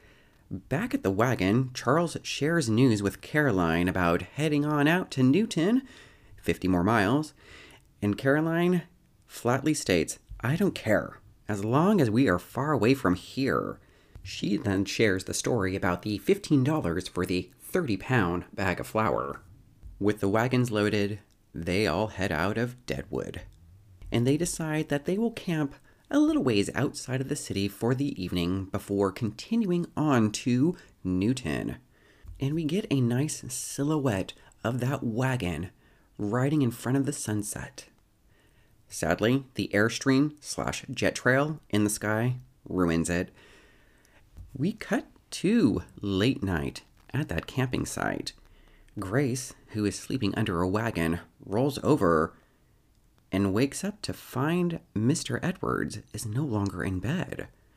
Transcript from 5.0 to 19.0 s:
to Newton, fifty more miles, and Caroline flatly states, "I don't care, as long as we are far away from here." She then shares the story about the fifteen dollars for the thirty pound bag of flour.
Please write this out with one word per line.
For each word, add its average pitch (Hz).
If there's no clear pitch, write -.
to 131
Newton, 202
fifty 87
more 90
miles, 117
and 104
Caroline 165
flatly 135
states, -
"I 131
don't 175
care, 92
as 101
long 165
as 123
we 117
are 90
far 135
away 123
from 92
here." 73
She -
then 98
shares 95
the -
story 98
about 92
the 107
fifteen 160
dollars 123
for 90
the 90
thirty 147
pound 90
bag 95
of -
flour. 73